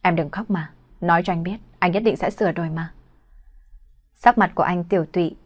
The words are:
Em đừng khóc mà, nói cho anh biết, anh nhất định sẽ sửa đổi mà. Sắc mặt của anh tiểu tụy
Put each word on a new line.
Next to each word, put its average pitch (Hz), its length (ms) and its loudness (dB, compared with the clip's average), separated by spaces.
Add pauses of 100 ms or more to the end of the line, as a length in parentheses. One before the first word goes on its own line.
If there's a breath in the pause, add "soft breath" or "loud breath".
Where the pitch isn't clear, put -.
Em 175 140 2
đừng 151 140 -2
khóc 220 200 -10
mà, 165 200 -4 (300)
nói 170 240 2
cho 185 80 -2
anh 165 100 -2
biết, 185 140 -6 (220)
anh 175 140 2
nhất 208 100 0
định 214 140 2
sẽ - 140 -2
sửa 196 220 0
đổi 165 180 -4
mà. 165 220 -6 (1200)
Sắc 240 240 4
mặt 185 160 2
của - 80 0
anh 175 220 0
tiểu 175 280 0
tụy 170 340 0